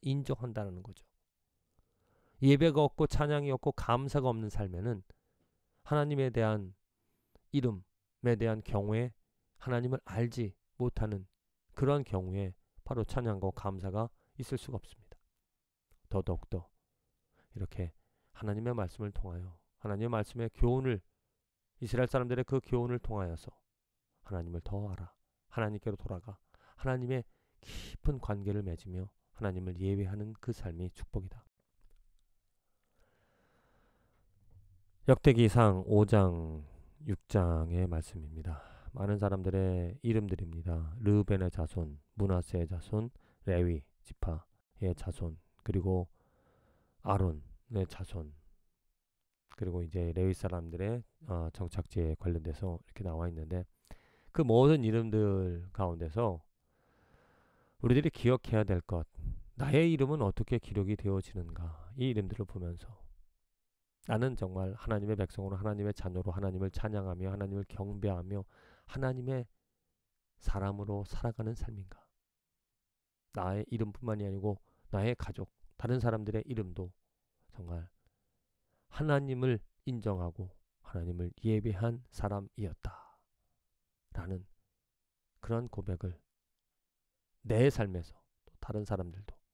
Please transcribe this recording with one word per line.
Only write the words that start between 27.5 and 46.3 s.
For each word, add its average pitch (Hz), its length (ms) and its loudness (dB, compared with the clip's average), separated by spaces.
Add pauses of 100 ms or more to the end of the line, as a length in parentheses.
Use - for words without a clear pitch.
깊은 - 580 -2
관계를 101 440 -2
맺으며 92 480 -6 (220)
하나님을 92 460 -4
예배하는 98 560 -2
그 - 180 -6
삶이 90 380 -6
축복이다. - 540 -10 (3750)
역대기상 113 800 8
오 107 180 8
장, 82 600 4 (400)
육 98 220 -4
장의 85 580 4
말씀입니다. 80 760 -6 (300)
많은 101 260 0
사람들의 95 840 0
이름들입니다. 85 960 -2
르우벤의 101 500 4
자손, 80 480 -4 (160)
므낫세의 90 540 0
자손, 107 420 -4 (360)
레위 87 360 2 (200)
지파의 - 920 -4
자손, 82 420 -6 (240)
그리고 92 460 2 (920)